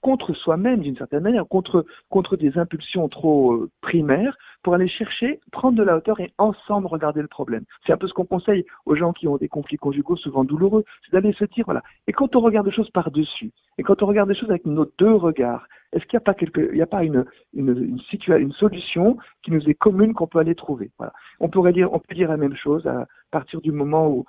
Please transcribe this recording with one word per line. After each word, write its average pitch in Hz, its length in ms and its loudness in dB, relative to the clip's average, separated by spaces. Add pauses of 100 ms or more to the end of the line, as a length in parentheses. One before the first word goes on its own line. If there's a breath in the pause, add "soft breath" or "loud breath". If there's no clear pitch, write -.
contre 254 320 0
soi-même 196 480 0
d'une 139 160 -6
certaine 143 260 -4
manière, 214 240 0
contre, - 380 0 (240 loud breath)
contre 190 260 0
des 147 220 0
impulsions 170 500 -4
trop, 143 460 2
euh, 113 160 -2 (100)
primaires, 170 560 0 (260 loud breath)
pour 175 120 0
aller 180 160 2
chercher, - 500 -6 (140)
prendre 247 240 2
de 214 60 4
la 180 120 4
hauteur 208 240 -2
et 175 180 -8
ensemble 202 500 -2
regarder 151 340 -4
le 151 80 -10
problème. 120 340 -8 (220 soft breath)
C'est - 80 2
un - 40 2
peu 190 120 -6
ce - 40 -12
qu'on 185 120 -2
conseille 185 400 0 (200 loud breath)
aux 151 100 2
gens 170 180 0
qui - 160 -8
ont 143 80 0
des - 100 -4
conflits 151 300 -8
conjugaux 143 400 -2
souvent 135 260 -2
douloureux, 190 400 2 (220 loud breath)
c'est - 80 -2
d'aller 196 180 4
se 208 140 -2
dire, - 180 -4
voilà. - 180 -2 (260 soft breath)
Et 214 40 -2
quand - 240 -2
on 240 60 6
regarde 214 260 4
les 196 80 -2
choses 220 140 -2
par-dessus, 147 640 -2 (240)
et - 60 -6
quand 196 200 2
on - 20 4
regarde 202 220 2
les 196 80 0
choses 220 140 -6
avec 175 160 -2
nos 156 200 0 (120)
deux 214 160 6
regards, 147 520 0 (280 soft breath)
est-ce 170 140 -2
qu'il 240 100 0
n'y - 60 -2
a - 20 -20
pas 196 80 2
quelque, 165 260 -4 (140)
il - 20 -6
n'y 156 60 2
a 165 60 2
pas 175 180 -2
une, 139 180 0 (300 soft breath)
une, 135 160 0
une 123 320 -2 (100)
situa-, 175 300 2
une 139 100 -2
solution 196 640 0 (280 loud breath)
qui 165 80 -6
nous 151 180 2
est 147 60 2
commune, 208 380 4
qu'on 165 140 -4
peut 170 120 0
aller 165 160 0
trouver ? 123 420 -8
Voilà. - 160 -12 (260 loud breath)
On 165 80 0
pourrait 180 240 4
dire, 180 220 2
on 165 60 -2
peut - 160 -12
dire 170 120 0
la 156 80 -2
même 139 220 -2
chose 147 280 -2
à 127 220 -4 (240 soft breath)
partir 156 300 -8
du 156 100 -2
moment 147 380 0
où, 135 200 -2